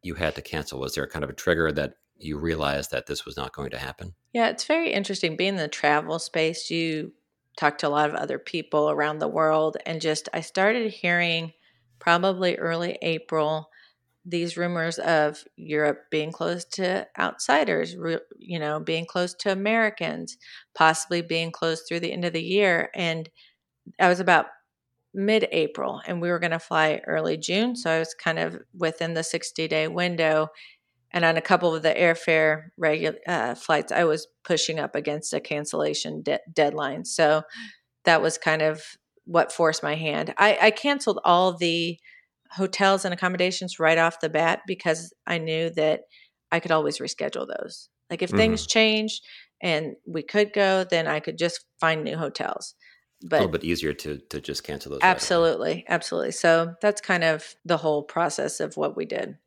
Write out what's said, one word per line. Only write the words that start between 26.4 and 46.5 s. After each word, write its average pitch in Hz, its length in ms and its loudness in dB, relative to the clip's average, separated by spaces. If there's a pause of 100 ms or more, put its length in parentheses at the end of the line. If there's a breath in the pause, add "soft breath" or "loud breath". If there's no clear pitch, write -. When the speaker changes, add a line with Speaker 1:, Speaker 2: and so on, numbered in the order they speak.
Speaker 2:
fly 156 460 0
early 160 320 -2
June, 208 380 0
so 170 160 -2
I 160 80 2
was 160 160 -4
kind 165 240 -2
of 170 180 -4 (180)
within 165 380 -2
the 160 100 -2
sixty-day 160 680 -2
window. 165 580 2 (680 loud breath)
And 175 100 2
on 165 140 4
a 160 40 0
couple 175 340 4
of 156 80 -4
the 160 100 4
airfare 160 760 2 (100)
regu-, 160 380 0 (100)
uh, 123 280 0
flights, - 360 0
I 175 120 4
was 160 240 2 (160)
pushing 160 360 0
up 143 160 -4
against 147 380 -4
a 151 60 0
cancellation 151 840 -4
de-, 143 160 0 (120)
deadline. 151 540 0
So 156 380 2 (600 loud breath)
that 165 160 6
was 160 160 0
kind 156 260 0
of 156 200 0 (420)
what 170 260 2
forced 160 320 0
my 151 120 -2
hand. 156 420 -4
I, 208 240 6
I 214 100 8
canceled 277 520 -2
all 180 320 6
the 170 440 -2 (520 soft breath)
hotels 190 540 2
and 180 80 0
accommodations 180 640 -2
right 160 180 6
off 165 220 2
the 156 100 -2
bat 160 380 2
because 170 460 -2 (140)
I 170 100 -2
knew 160 340 -2
that 156 300 2 (500 soft breath)